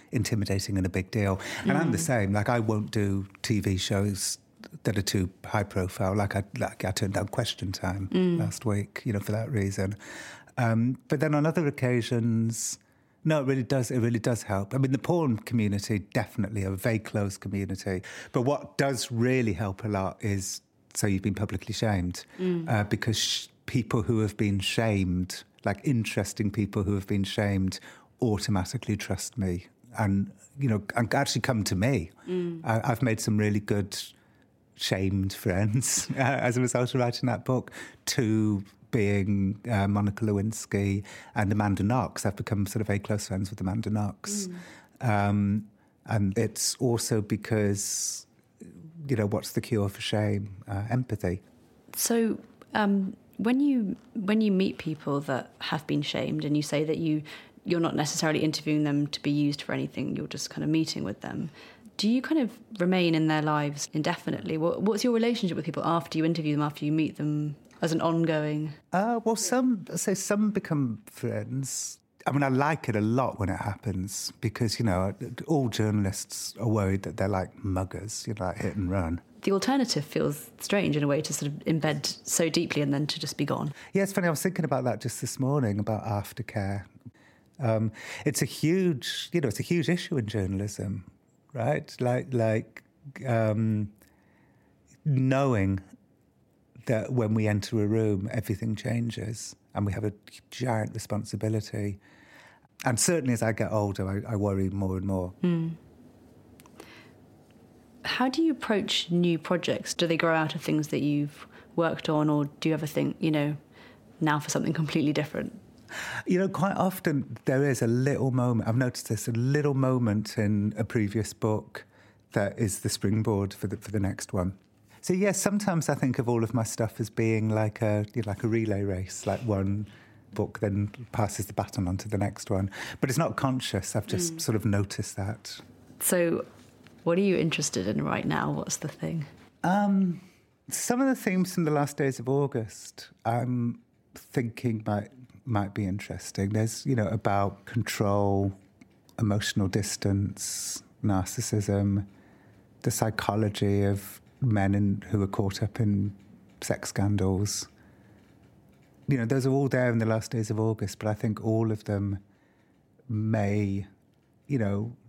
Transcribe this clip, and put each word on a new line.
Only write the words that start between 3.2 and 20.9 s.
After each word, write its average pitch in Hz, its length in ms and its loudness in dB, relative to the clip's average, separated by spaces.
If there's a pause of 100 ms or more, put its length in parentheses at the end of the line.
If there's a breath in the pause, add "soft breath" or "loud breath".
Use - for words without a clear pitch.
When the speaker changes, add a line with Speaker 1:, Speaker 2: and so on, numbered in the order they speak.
Speaker 1:
T 107 200 0
V 95 160 0
shows 98 600 0 (460)
that 98 140 0
are 101 40 0
too 95 280 0 (160)
high 107 180 0
profile. 95 500 -2
Like, 101 220 0
I, 98 80 0 (160)
like, - 240 -4
I 92 80 -2
turned 95 220 -2
down 98 160 -2
Question - 420 -4
Time 95 400 -4
Speaker 2:
Mm. 180 280 2
Speaker 1:
last - 260 -4
week, 101 400 -2
you 120 80 0
know, 101 80 0
for 107 100 -4
that 113 180 -2
reason. 98 460 0 (600 loud breath)
Um, 117 400 2 (100)
but 139 140 2
then 156 120 4
on 147 120 4
other 160 200 2
occasions, 117 1120 0 (440 soft breath)
no, 156 160 4
it 135 60 0
really 135 180 2
does, 127 280 0
it 127 80 2
really 117 200 2
does 117 240 0
help. 98 300 -2
I 135 40 0
mean, 135 140 4
the 135 80 2
porn 156 380 2
community, 104 600 0 (140)
definitely 107 500 -2
a 95 80 -2
very 107 280 0
close 101 380 -2
community. 98 640 -4 (320 loud breath)
But 135 80 2
what 135 360 -2
does 139 320 0
really 120 440 2
help 101 320 -4
a - 20 0
lot 95 320 0
is, 101 400 -2 (340)